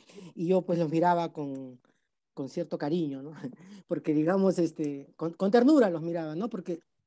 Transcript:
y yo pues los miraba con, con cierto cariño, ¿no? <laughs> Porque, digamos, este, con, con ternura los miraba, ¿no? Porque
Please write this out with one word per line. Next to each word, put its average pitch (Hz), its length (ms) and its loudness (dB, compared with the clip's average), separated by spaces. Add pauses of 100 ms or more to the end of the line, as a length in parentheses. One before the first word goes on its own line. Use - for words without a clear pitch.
(360)
y 170 120 -4
yo 185 140 4
pues 175 160 -2
los 165 120 0
miraba 165 440 2
con, 135 460 -10 (540)
con 139 140 -8
cierto 170 300 -6
cariño, 147 460 -4
¿no? 151 80 -14
<laughs> 180 560 -16
Porque, 156 260 -2
digamos, 180 460 2
este, 151 560 -4
con, 170 180 -8
con 190 160 -2
ternura 240 400 6
los 160 140 -4
miraba, 165 320 -4
¿no? 196 120 -4
Porque 180 320 -8 (280)